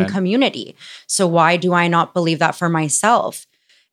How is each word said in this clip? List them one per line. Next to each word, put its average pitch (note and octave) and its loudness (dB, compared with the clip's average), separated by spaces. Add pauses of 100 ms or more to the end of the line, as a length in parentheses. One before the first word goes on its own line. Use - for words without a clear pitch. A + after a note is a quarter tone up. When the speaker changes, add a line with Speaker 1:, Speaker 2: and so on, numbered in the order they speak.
Speaker 1:
percent. G3 -4
Speaker 2:
community. G3 -2 (320)
So - 0
why E3+ 4
do F3+ 0
I F3 2
not E3 0
believe E3 0
that D#3+ 0
for F3 -2
myself? E3 0 (460)